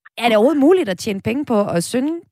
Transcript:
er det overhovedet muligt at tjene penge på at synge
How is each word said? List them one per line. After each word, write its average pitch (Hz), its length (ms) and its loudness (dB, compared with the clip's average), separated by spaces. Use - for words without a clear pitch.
er 226 100 -2
det 220 100 4
overhovedet 285 220 4
muligt 311 300 4
at 180 80 -4
tjene 196 240 -6
penge 262 240 -4
på 208 160 0
at 175 220 -2
synge 302 380 -4